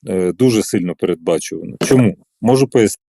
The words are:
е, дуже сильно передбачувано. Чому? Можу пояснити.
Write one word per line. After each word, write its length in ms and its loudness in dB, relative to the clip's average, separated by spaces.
е, 240 -2
дуже 300 2
сильно 320 -4
передбачувано. 800 -6
Чому? 300 2
Можу 280 2
пояснити. 420 0